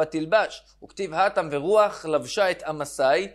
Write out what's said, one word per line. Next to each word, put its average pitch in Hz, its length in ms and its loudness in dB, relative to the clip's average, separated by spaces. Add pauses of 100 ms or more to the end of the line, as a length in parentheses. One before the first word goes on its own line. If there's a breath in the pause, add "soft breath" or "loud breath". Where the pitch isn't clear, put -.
ותלבש, 160 600 -2 (220 soft breath)
וכתיב 180 300 -8
התם 185 380 2
ורוח 202 520 2
לבשה 156 460 0
את 175 120 -6
עמסי, 151 720 0